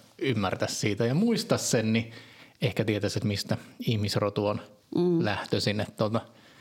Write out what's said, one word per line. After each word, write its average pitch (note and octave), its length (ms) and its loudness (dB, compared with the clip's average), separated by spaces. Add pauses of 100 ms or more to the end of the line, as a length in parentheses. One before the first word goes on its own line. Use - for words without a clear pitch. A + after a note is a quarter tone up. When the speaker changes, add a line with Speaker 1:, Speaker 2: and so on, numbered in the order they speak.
(180)
Speaker 1:
ymmärtäisi G#2+ 560 0
siitä G#2+ 320 0
ja B2 80 0
muistaisi G3 520 0
sen, A2 260 2
niin A2+ 180 0 (520)
ehkä G#2+ 220 0
tietäisi, G#2 340 0
että G#2 100 0
mistä G#2 280 -2 (300)
ihmisrotu G#2 600 0
on G#2+ 140 -2 (360)
Speaker 2:
Mm. F3 280 4
Speaker 1:
lähtöisin. G#2 560 0
Et - 160 -6
tota, A2 240 0 (400)